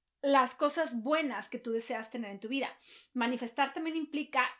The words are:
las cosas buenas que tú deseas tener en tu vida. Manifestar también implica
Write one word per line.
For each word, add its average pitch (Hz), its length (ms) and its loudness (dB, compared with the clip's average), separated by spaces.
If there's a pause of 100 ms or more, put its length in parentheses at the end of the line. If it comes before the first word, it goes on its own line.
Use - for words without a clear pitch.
(220)
las 269 340 4
cosas 285 480 0
buenas 269 460 0
que 240 100 -8
tú 240 120 -4
deseas 226 400 -4
tener 226 200 -8
en 202 80 -12
tu 220 80 -10
vida. 262 220 -2 (440)
Manifestar 247 600 0
también 320 240 -2
implica 294 500 0 (120)